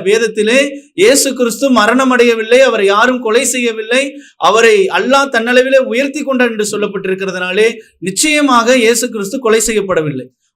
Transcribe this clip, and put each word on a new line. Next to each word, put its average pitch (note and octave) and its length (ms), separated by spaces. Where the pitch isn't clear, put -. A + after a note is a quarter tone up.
வேதத்திலே A3 540
இயேசு C4+ 320
கிறிஸ்து B3 340
மரணமடையவில்லை, A#3+ 920
அவரை G#3+ 180
யாரும் A#3+ 380
கொலை A3+ 180
செய்யவில்லை, A#3 480
அவரை A3 280
அல்லாஹ் C4+ 360
தன்னளவிலே B3+ 460
உயர்த்தி C#4 320
கொண்டார் B3 300
என்று G#3+ 200
சொல்லப்பட்டிருக்கிறதுனாலே F#3+ 960
நிச்சயமாக C4 760
இயேசு A#3 240
கிறிஸ்து G#3 300
கொலை A3+ 280
செய்யப்படவில்லை. E3 600